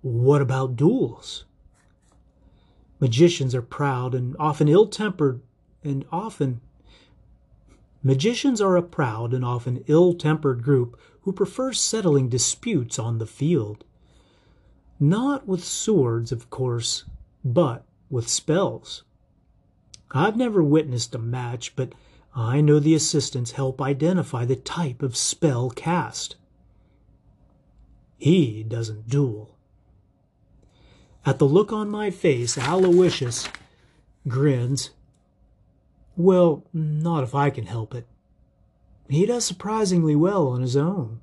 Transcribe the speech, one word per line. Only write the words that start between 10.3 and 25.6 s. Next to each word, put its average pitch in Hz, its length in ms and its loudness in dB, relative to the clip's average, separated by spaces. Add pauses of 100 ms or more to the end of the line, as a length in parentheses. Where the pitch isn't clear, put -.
group 123 340 0 (240)
who 190 100 -6
prefer 214 420 -4
settling 147 560 0
disputes 123 680 -2
on 113 200 -4
the 113 80 -6
field. 131 580 -2 (1160)
Not 220 480 0
with 185 160 -4
swords, 117 720 0
of 117 160 -10
course, 120 560 -6 (400)
but 131 400 0 (240)
with 120 180 -6
spells. - 760 -4 (1080)
I've 190 240 0
never 226 260 0
witnessed 143 540 0
a 120 40 -6
match, 120 580 -8
but 131 160 -6 (420)
I 120 240 0
know 151 200 6
the 156 160 4
assistants 139 560 -2
help 135 300 -6
identify 139 600 -2
the 123 140 0
type 151 440 -6
of 127 140 -4
spell 127 540 -2